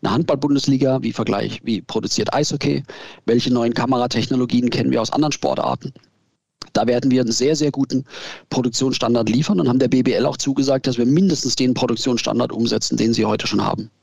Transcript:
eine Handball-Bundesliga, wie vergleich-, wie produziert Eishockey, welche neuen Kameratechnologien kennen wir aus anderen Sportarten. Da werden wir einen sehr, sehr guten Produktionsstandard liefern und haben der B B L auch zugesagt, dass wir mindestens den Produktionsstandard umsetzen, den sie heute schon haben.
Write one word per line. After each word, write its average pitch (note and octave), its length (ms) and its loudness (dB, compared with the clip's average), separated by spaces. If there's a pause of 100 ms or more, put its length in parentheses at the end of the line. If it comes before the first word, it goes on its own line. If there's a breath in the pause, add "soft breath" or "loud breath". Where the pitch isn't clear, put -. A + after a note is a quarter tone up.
eine G2 100 -2
Handball-Bundesliga, C#3 880 2
wie A#2 100 -2
vergleich-, A2 520 -4
wie A2 180 -2
produziert - 500 -4
Eishockey, C#3+ 520 -2 (420 loud breath)
welche A#2+ 260 2
neuen A#2+ 220 0
Kameratechnologien B2 960 0
kennen B2 220 0
wir A#2+ 100 0
aus A2+ 80 -4
anderen D3+ 220 0
Sportarten. - 600 -4 (800)
Da G#2+ 140 2
werden B2 240 2
wir B2+ 100 4
einen A2+ 120 0
sehr, C#3 240 2
sehr C#3+ 160 0
guten C3+ 320 -2 (440 loud breath)
Produktionsstandard A#2+ 800 0
liefern D#3 300 2
und D3+ 100 2
haben C3 120 2
der B2+ 80 2
B B2 160 2
B B2 80 2
L A2 120 2
auch C#3 120 -2
zugesagt, C3+ 500 0
dass A#2+ 120 -2
wir A#2+ 80 2
mindestens D3+ 500 2
den B2+ 180 2
Produktionsstandard A#2+ 800 0
umsetzen, A2+ 440 -2
den A2+ 160 2
sie A2+ 120 2
heute G#2+ 240 -2
schon G#2 160 0
haben. - 260 -4 (120)